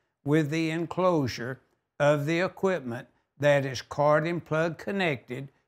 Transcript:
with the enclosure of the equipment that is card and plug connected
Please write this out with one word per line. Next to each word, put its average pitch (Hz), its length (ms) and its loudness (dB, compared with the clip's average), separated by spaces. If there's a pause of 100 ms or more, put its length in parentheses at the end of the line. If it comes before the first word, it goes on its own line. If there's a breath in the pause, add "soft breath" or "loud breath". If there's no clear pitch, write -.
(260)
with 147 240 2
the 160 200 -2
enclosure 160 920 -2 (400)
of 147 240 4
the 165 160 0
equipment 147 680 -4 (320)
that 143 260 4
is 127 160 -6
card 151 460 2
and 170 160 -4
plug 160 340 -2
connected 143 720 -4 (200)